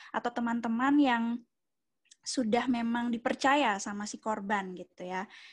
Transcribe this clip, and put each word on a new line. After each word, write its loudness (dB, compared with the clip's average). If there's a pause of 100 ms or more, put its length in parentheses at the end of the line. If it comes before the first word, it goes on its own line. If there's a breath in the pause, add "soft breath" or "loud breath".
(160 loud breath)
atau -2
teman-teman 0
yang 4 (1000)
sudah 0
memang -2
dipercaya 2
sama -8
si -12
korban -2
gitu -14
ya. -6 (260 loud breath)